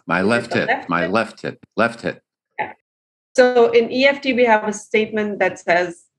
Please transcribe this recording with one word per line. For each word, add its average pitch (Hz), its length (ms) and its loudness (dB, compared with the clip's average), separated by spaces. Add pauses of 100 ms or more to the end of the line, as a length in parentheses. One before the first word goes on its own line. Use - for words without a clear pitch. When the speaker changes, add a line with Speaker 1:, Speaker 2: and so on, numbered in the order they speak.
Speaker 1:
my 85 140 0
Speaker 2:
Is 95 40 0
it 104 40 2
Speaker 1:
left 120 220 -2
Speaker 2:
the 113 80 -2
Speaker 1:
hip, 78 100 -2
Speaker 2:
left - 200 -4
Speaker 1:
my 85 140 0
Speaker 2:
hip? 87 80 -4
Speaker 1:
left 110 320 -4
hip, 69 220 -10 (100)
left 113 260 -2
hip. - 200 -8 (380)
Speaker 2:
Yeah. - 140 -10 (640)
So 247 360 4
in 233 200 2
E 262 160 2
F 285 140 0
T, 269 120 -2
we 247 120 2
have 214 220 2
a 202 60 -4
statement 214 680 -4
that 185 200 -2
says, 175 440 -2 (160)